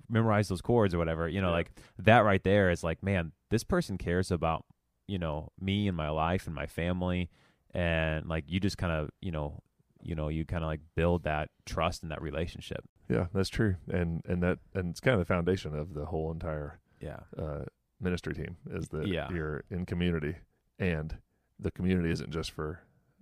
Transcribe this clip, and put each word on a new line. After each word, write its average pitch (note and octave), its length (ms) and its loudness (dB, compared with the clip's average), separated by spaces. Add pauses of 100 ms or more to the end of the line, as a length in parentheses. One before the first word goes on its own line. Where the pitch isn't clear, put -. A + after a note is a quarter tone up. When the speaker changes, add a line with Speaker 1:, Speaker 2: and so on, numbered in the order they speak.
Speaker 1:
memorize A2 400 4
those F2+ 140 -2
chords?" G#2+ 320 4
or F2 40 2
whatever, E2 300 0
you F2+ 140 0
know, F#2 60 2
Speaker 2:
Yeah. F2 60 2
Speaker 1:
like, E2+ 180 0 (260)
that G#2+ 220 8
right G2+ 220 6
there F#2+ 280 6
is F2 120 2
like, E2 200 -2
man, F2+ 300 0 (180)
this A#2 140 2
person E3+ 340 0
cares F2+ 320 0
about, D#2+ 340 0 (420)
you G2 120 -4
know, D#2 420 -4
me G2 260 2
and F#2 100 2
my D2+ 120 -2
life D#2+ 380 0
and E2+ 80 -6
my D2 120 -6
family. F2+ 600 0 (460)
And, D#2+ 520 0
like, D#2+ 220 -2
you F2 100 0
just F#2+ 200 0
kinda, D#2 320 -2 (100)
you F#2 120 -6
know, D2+ 300 -6 (400)
you E2+ 120 -6
know, D#2 140 -2
you D#2 180 -2
kinda, E2 200 -2
like, D#2 140 -4 (140)
build E2+ 300 4
that D2+ 260 -2 (160)
trust E2 360 -2
and E2 80 -8
that - 120 -8
relationship. D2+ 640 -6 (240)
Speaker 2:
Yeah, - 260 2
that's F#2+ 140 2
true. G#2 280 2 (120)
And, E2 380 0
and F2 160 0
that, F2 160 2 (160)
and F#2 160 -2
it's E2 100 -10
kinda B2+ 180 4
the F2 60 2
foundation F2 520 0
of D2+ 180 -6
the D2 120 -6
whole D#2+ 240 -4
entire D#2 480 -6 (220)
Speaker 1:
Yeah. - 200 -12 (180)
Speaker 2:
uh, D2 260 -6 (360)
ministry F2+ 340 -2
team E2+ 220 -8 (140)
is F2+ 200 -6
that D#2 180 -2
Speaker 1:
Yeah. E2 240 -2
Speaker 2:
you're D#2 360 -4
in F2+ 160 -4
community, E2+ 520 0 (420)
and D#2+ 400 -2 (400)
the - 140 -2
community F2+ 400 2
isn't E2 180 -4
just D#2+ 220 -4
for D#2 280 -6 (420)